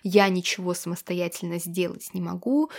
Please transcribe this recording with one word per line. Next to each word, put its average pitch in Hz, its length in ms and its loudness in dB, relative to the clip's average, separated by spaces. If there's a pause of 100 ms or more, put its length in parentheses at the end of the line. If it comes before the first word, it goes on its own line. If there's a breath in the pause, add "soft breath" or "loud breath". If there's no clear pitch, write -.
я 196 240 8
ничего 180 460 0
самостоятельно 175 840 -4
сделать 175 540 -4
не 185 80 -4
могу, 233 580 0